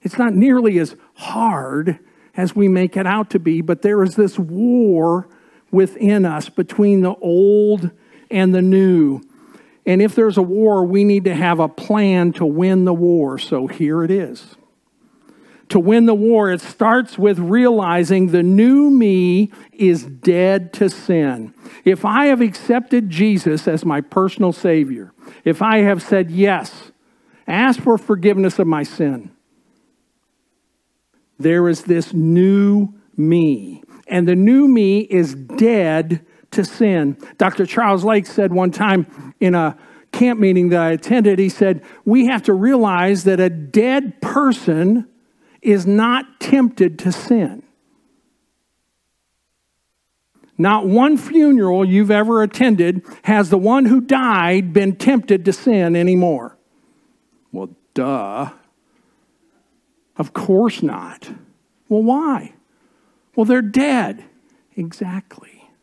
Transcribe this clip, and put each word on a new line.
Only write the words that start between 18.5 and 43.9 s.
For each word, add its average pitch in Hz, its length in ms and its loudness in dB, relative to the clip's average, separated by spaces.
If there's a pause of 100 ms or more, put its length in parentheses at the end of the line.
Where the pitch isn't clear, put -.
me 202 640 2 (220)
is 175 320 0
dead 175 680 -2
to 196 160 -2
sin. 139 640 -4 (300)
If 190 220 0
I 247 220 0
have 262 140 2
accepted 240 680 -2
Jesus 170 580 -2
as 156 160 -4
my 147 180 -2
personal 190 520 -2
Savior, 135 580 -4 (320)
if 160 180 -2
I 220 180 2
have 202 220 0
said 185 300 -2
yes, 185 600 -2 (560)
asked 247 340 0
for 233 160 2
forgiveness 190 640 0
of 180 80 0
my 151 160 -2
sin, 135 480 -6 (2000)
there 170 300 0
is 165 160 -2
this 170 300 -2
new 196 800 2 (220)
me. 147 680 -2 (240)
And 180 200 0
the 180 80 2
new 247 320 4
me 208 320 2
is 180 360 -2
dead 160 880 -2 (260)
to 196 120 -2
sin. 165 540 -2 (200)
Doctor 190 280 -2
Charles 196 400 -2
Lake 208 200 0
said 190 280 -4
one 185 180 0
time 180 720 -4
in 180 120 2
a 160 240 -2 (360)
camp 240 260 0
meeting 185 300 2
that 170 120 2
I 165 100 0
attended, 202 480 0
he 190 100 0
said, 190 340 -2 (220)
"We 240 220 4
have 240 160 -2
to 208 100 2
realize 196 720 0
that 185 160 2
a 185 80 2
dead 214 720 -2